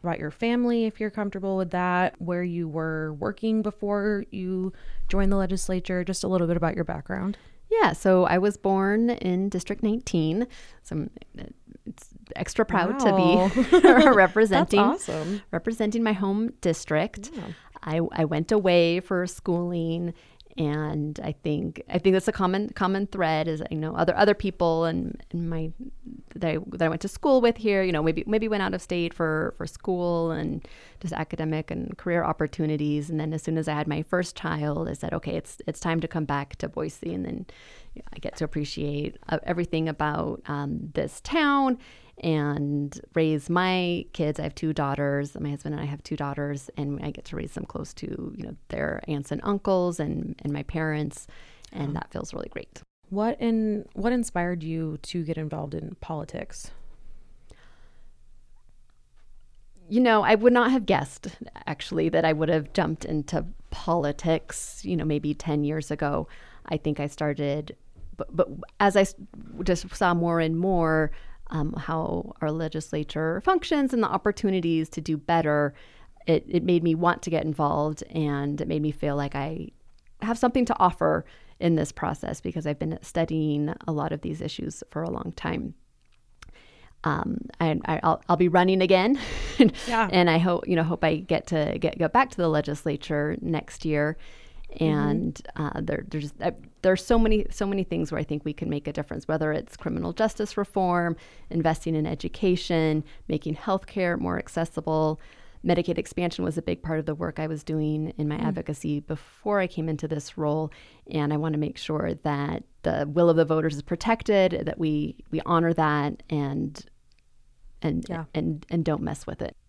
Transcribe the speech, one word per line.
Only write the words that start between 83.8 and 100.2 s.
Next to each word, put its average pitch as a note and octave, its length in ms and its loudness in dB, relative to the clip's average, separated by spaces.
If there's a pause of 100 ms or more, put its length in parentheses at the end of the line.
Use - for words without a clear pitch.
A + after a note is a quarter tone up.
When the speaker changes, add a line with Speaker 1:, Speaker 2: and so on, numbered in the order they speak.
Speaker 2:
a D#3+ 60 -2
lot D3+ 180 -2
of D#3 120 -6
these D#3 180 -6
issues - 480 -8
for D#3 140 -6
a E3 60 -4
long - 280 -6
time. - 360 -6 (1300)
Um, D#3 320 -2 (240)
and E3 240 0
I, D#3 180 -2
I'll, D#3+ 240 2
I'll F3 80 4
be F3 140 4
running F#3 320 4
again, F#3+ 360 6 (400)
<laughs> - 300 6
Speaker 1:
Yeah. A3+ 240 2
Speaker 2:
and F3+ 180 8
I E3 100 6
hope, F3 280 2
you F3+ 80 2
know, D#3+ 80 4
hope E3 220 0
I D#3+ 100 4
get E3+ 320 -2
to D#3 320 0
get, E3 180 0
get E3+ 140 0
back B3+ 200 4
to - 60 -10
the E3+ 120 2
legislature D3+ 920 -2
next - 460 -6
year. D3+ 320 0 (560)
Speaker 1:
Mm-hmm. - 100 -2
Speaker 2:
And, D3+ 580 0 (140)
uh, D3+ 260 -4
there, D#3+ 280 -4
there's, D3 320 -8
uh, F3 100 0 (300)
there's F#3 220 4
so A#3 140 4
many, A3 320 4
so - 160 -2
many G3 200 0
things E3 260 -2
where - 80 -2
I D3+ 40 -2
think D3 200 -4
we D3+ 80 -4
can - 180 -6
make D3 160 -4
a D3+ 60 -6
difference, - 340 -8
whether D#3 280 0
it's - 240 -6
criminal E3+ 340 -4
justice A3 460 -2